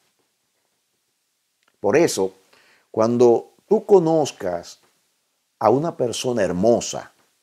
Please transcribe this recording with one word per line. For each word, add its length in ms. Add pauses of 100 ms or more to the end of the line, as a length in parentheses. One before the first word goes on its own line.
(1800)
Por 160
eso, 360 (580)
cuando 640 (120)
tú 180
conozcas 920 (800)
a 100
una 280
persona 460
hermosa 680 (320)